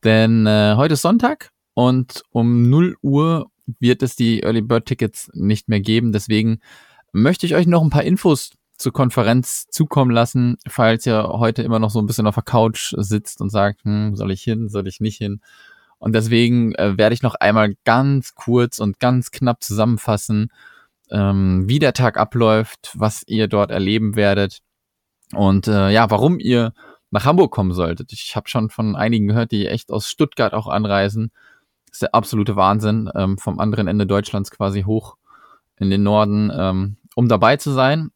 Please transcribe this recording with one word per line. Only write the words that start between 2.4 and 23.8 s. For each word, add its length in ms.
null 320
Uhr 480
wird 240
es 100
die 300
Early 180
Bird 240
Tickets 480
nicht 340
mehr 120
geben. 320
Deswegen 480
möchte 360
ich 100
euch 100
noch 160
ein 80
paar 140
Infos 480
zur 160
Konferenz 760
zukommen 420
lassen, 440
falls 360
ihr 200
heute 380
immer 180
noch 100
so 80
ein 80
bisschen 220
auf 80
der 80
Couch 520
sitzt 440
und 100
sagt, 320
„Hm, 320
soll 160
ich 140
hin, 240
soll 180
ich 140
nicht 180
hin?“ 220
Und 160
deswegen, 600
äh, 200
werde 180
ich 100
noch 100
einmal 480
ganz 540
kurz 420
und 220
ganz 320
knapp 320
zusammenfassen, 880
ähm, 580
wie 120
der 120
Tag 260
abläuft, 760
was 320
ihr 220
dort 240
erleben 420